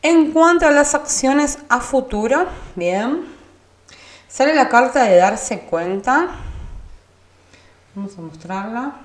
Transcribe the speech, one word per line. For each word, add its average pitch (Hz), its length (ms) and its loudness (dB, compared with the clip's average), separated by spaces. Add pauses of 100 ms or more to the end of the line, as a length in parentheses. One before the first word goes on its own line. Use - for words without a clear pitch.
En 311 320 4
cuanto 339 340 4
a 302 40 6
las 294 220 2
acciones 285 680 -2 (100)
a 247 100 2
futuro, 254 640 -2 (300)
bien, 202 500 -2 (1000)
sale 285 260 0
la 285 140 4
carta 254 360 2
de 202 120 4
darse 202 460 2
cuenta. 196 680 -2 (1700)
Vamos 196 220 -12
a 175 40 -16
mostrarla. 196 840 -10